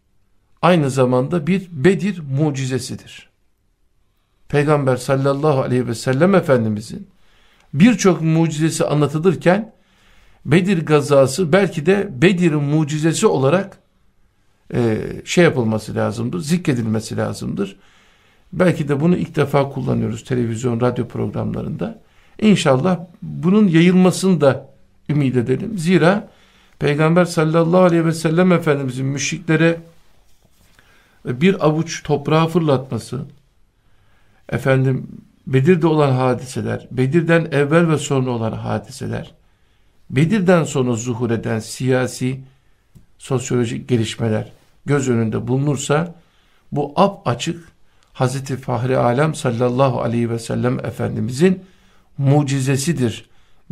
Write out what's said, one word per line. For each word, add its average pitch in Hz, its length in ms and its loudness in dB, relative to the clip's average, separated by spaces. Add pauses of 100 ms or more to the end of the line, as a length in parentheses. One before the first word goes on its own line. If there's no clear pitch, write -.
(640)
aynı 160 280 4
zamanda 135 560 0
bir 190 240 -2
Bedir 170 520 0 (160)
mucizesidir. 131 920 -4 (1200)
Peygamber 143 440 2
sallallahu 139 640 0
aleyhi 123 280 -2
ve 117 60 -4
sellem 139 400 2
Efendimizin 113 760 0 (680)
birçok 180 480 4
mucizesi 160 600 0
anlatılırken 156 880 0 (720)
Bedir 175 400 2
gazası 143 680 2
belki 175 340 2
de 202 220 0 (140)
Bedir'in 170 400 2
mucizesi 151 640 0
olarak, 160 520 0 (960)
e, 113 240 0 (260)
şey 175 200 2
yapılması 110 500 0
lazımdır, 113 460 -4
zikredilmesi 120 760 -2
lazımdır. 110 600 -6 (760)
Belki 165 360 0
de 139 120 -2
bunu 175 160 2
ilk - 200 -6
defa 143 320 0
kullanıyoruz 117 560 -4
televizyon, 117 560 -4
radyo 123 280 -2
programlarında. 113 960 -8 (360)
İnşallah 170 640 2 (220)
bunun 170 460 2
yayılmasını 180 720 4
da 135 280 2 (400)
ümit 139 280 0
edelim. 131 420 -2
Zira 175 500 2 (500)
Peygamber 156 460 2
sallallahu 165 580 2
aleyhi 170 240 4
ve 165 60 2
sellem 165 400 2
Efendimizin 139 540 0
müşriklere 160 760 0 (1400)
bir 147 420 0
avuç 156 360 -2
toprağı 151 460 0
fırlatması, 135 720 -2 (1300)
efendim, 131 540 0 (400)
Bedir'de 151 400 4
olan 151 260 2
hadiseler, 120 800 -2
Bedir'den 165 600 2
evvel 147 360 2
ve 151 100 2
sonra 131 320 -2
olan 113 220 -4
hadiseler, 110 840 -8 (760)
Bedir'den 170 540 4
sonra 127 280 -2
zuhur 117 380 -4
eden 113 280 -4
siyasi, 127 840 -4 (800)
sosyolojik 127 680 -4
gelişmeler 110 640 -2 (340)
göz 139 220 0
önünde 113 400 0
bulunursa, 143 680 -2 (580)
bu - 240 -4
apaçık 170 720 -2 (440)
Hazreti 131 440 -4
Fahri 127 420 -4
Alem 131 360 0
sallallahu 123 680 0
aleyhi 117 280 -2
ve 117 80 -4
sellem 120 400 -4
Efendimizin 123 840 -2 (540)
mucizesidir 135 1120 0 (440)